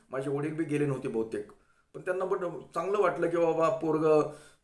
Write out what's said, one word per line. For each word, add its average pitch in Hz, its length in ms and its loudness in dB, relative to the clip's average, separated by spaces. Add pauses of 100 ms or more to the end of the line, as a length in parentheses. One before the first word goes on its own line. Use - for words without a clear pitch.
(120)
माझे 135 180 -6
वडील 147 240 -4
बी 160 100 -4
गेले 147 220 0
नव्हते 135 220 -4
बहुतेक. 113 440 -6 (420)
पण - 80 -16
त्यांना 185 240 -4
पण 190 120 -2 (220)
चांगलं 196 420 -2
वाटलं 170 280 2
की 170 80 0
बाबा 165 320 4
पोरगं, 156 520 4 (420)